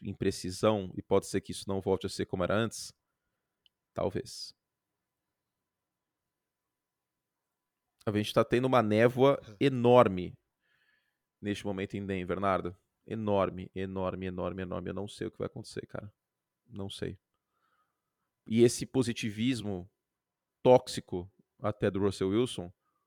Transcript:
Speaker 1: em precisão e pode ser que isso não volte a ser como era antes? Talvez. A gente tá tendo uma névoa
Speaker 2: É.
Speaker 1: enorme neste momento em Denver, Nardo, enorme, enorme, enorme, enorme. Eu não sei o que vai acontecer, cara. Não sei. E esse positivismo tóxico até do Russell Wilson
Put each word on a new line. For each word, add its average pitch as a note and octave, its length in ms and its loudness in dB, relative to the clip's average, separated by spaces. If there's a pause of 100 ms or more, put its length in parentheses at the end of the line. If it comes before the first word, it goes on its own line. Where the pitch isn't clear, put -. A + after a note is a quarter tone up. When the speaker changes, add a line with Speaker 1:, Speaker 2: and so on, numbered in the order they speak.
Speaker 1:
em G2 120 -8
precisão F#2+ 840 0
e G2+ 60 -8
pode - 240 2
ser G2 140 -2
que - 120 -12
isso - 160 -12
não G2 120 -2
volte F#2+ 260 0
a F#2+ 40 -4
ser - 160 -4
como F#2+ 180 -4
era F2+ 120 0
antes? - 360 -4 (1000)
Talvez. - 600 -6 (3500)
A A2+ 60 -2
gente G#2 200 0
tá A2+ 120 4
tendo B2 220 0
uma B2+ 160 4
névoa A#2+ 580 4 (200)
Speaker 2:
É. C3+ 60 4
Speaker 1:
enorme A#2+ 680 6 (1080)
neste G2+ 260 -4
momento G2+ 300 -4
em G2+ 100 -6
Denver, F#2 340 -4
Nardo, F2+ 360 0 (340)
enorme, G2 640 0
enorme, F#2 520 -6
enorme, F2+ 360 -6
enorme. F2+ 280 -6
Eu F#2 40 -6
não G2 140 -8
sei - 180 -10
o G2 40 -8
que - 80 -20
vai G2 80 -4
acontecer, - 400 -12
cara. - 260 -14 (560)
Não G2+ 200 -10
sei. F#2 300 -8 (1300)
E A2+ 160 4
esse A#2+ 240 2
positivismo G#2+ 1040 -4 (720)
tóxico - 680 4 (300)
até G#2 300 -2
do F#2+ 100 -2
Russell G2 300 2
Wilson G2 420 -2 (340)